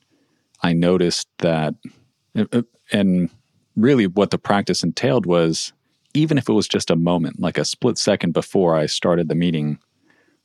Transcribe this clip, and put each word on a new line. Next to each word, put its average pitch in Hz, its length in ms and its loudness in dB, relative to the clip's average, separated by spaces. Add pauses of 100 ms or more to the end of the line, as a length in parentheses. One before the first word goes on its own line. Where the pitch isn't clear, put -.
(640)
I 85 100 2
noticed 87 560 2 (100)
that, 80 360 0 (640)
uh, 107 160 0
uh, 120 100 0 (300)
and 92 380 0 (460)
really 117 300 4
what 92 240 0
the 92 80 -2
practice 101 460 -2
entailed 113 420 -2
was, 85 460 0 (420)
even 151 240 2
if - 100 -2
it 113 40 2
was 104 160 0
just - 220 -2
a 85 60 2
moment, 85 440 0
like 80 180 -2
a 73 60 0
split - 340 -2
second 92 340 0
before 85 440 2
I 78 100 2
started 85 420 0
the 78 60 -2
meeting 80 440 -2 (680)